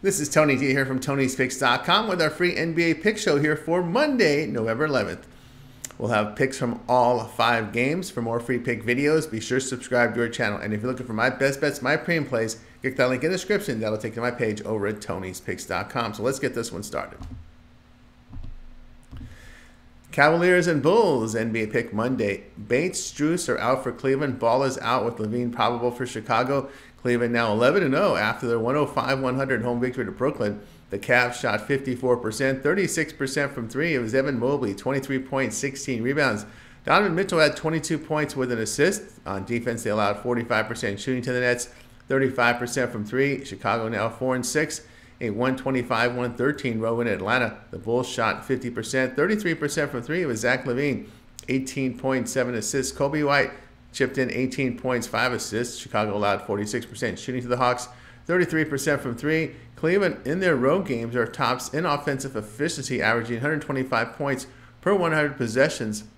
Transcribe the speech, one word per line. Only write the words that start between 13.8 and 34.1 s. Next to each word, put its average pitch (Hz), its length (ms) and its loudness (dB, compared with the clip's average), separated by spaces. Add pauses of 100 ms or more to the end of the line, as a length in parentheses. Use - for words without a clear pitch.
take 110 140 -6
you 110 40 -12
to 117 60 -4
my 120 100 0
page 110 320 -2
over 104 240 -2
at 107 100 -2
tonys 92 440 -8
picks - 240 -8
dot 110 240 -4
com. 113 240 -2
So 104 80 -8
let's 123 160 0
get - 160 -2
this 113 160 -4
one 101 140 -8
started. - 360 -8 (3000)
Cavaliers 170 560 6
and 151 160 2
Bulls, 151 500 4
N 113 200 0
B 110 100 0
A 104 40 -2
pick 113 260 -2
Monday. 107 500 0 (240)
Bates, 147 320 0 (100)
Strus 160 380 0
are 123 100 0
out 131 260 0
for 123 100 -4
Cleveland. 135 440 0
Ball 120 260 4
is 131 160 0
out 117 260 0
with 117 160 -4
Levine 120 280 -2
probable 120 420 0
for 123 140 -6
Chicago. 127 640 0 (320)
Cleveland 120 320 2
now 117 180 4
eleven 135 320 6
and 135 120 2
oh 170 200 4
after 110 320 0
their 117 120 2
one 123 180 2
oh 147 80 4
five 131 340 0
one 127 160 0
hundred 131 260 0
home 120 160 0
victory 123 280 0
to 92 60 -6
Brooklyn. 131 500 -2 (280)
The - 80 -4
Cavs 123 360 4
shot 107 340 -2
fifty-four 131 480 0
percent, 131 480 -2
thirty-six 165 480 0
percent 139 400 -2
from 120 160 -6
three. 151 260 -2
It 131 60 2
was 113 160 -2